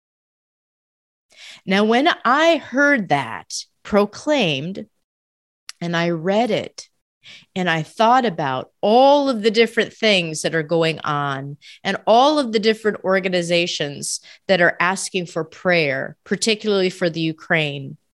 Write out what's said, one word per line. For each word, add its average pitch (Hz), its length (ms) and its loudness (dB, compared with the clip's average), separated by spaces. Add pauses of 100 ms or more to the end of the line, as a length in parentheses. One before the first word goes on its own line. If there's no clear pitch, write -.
(1700)
Now, 196 180 2
when 240 240 2 (160)
I 311 320 2
heard 269 540 0
that 113 540 -4 (180)
proclaimed, 208 1040 -2 (920)
and 170 160 -4
I 170 140 0
read 196 400 -2
it, - 380 -6 (680)
and 185 140 -2
I 160 140 0
thought 240 420 2
about 151 460 -4 (100)
all 269 480 4
of 226 140 -2
the 220 80 2
different 220 420 0
things 175 500 0
that 160 120 -2
are 160 80 0
going 160 380 0
on 143 580 -6 (260)
and 190 220 -4
all 269 320 6
of 240 140 -4
the 226 60 0
different 214 460 -2
organizations 175 1160 -2 (260)
that 185 140 2
are 170 200 4
asking 180 460 -2
for 165 180 -6
prayer, 160 800 -2
particularly 208 640 -2
for 180 220 -2
the 160 100 -8
Ukraine, 151 760 -4 (200)